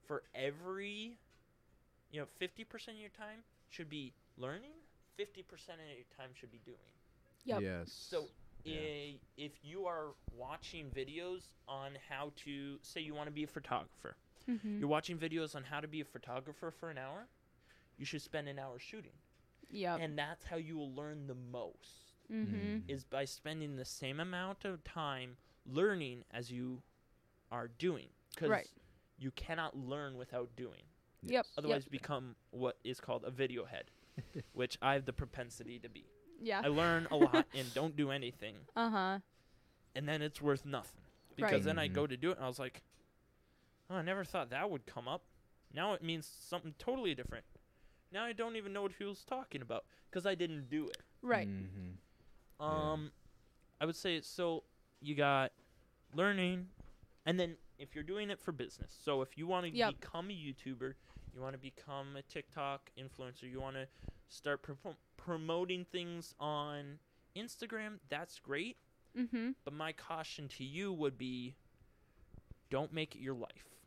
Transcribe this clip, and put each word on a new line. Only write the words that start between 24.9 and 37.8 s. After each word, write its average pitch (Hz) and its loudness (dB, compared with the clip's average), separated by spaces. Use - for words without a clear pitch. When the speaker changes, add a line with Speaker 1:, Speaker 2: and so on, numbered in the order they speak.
Speaker 1:
learning 151 4
as 120 -4
you 127 -2
are 120 -2
doing. 123 0
'Cause 165 2
Speaker 2:
Right. - 2
Speaker 1:
you 131 -2
cannot 165 -2
learn 135 -2
without 123 -4
doing. 120 -8
Speaker 2:
Yep. - 0
Speaker 3:
Yes. 247 4
Speaker 1:
Otherwise 147 4
Speaker 2:
Yep. - -12
Speaker 1:
become 131 -2
what 123 2
is 127 -2
called 120 0
a 127 0
video 123 2
head, - -6
Speaker 3:
<laughs> - -6
Speaker 1:
which - 2
I 135 8
have 139 4
the 131 0
propensity 120 -6
to 117 -10
be. - -14
Speaker 2:
Yeah. 208 2
Speaker 1:
I 143 8
learn 165 8
a 156 6
lot 302 10
Speaker 2:
<laughs> - -14
Speaker 1:
and 127 0
don't 147 2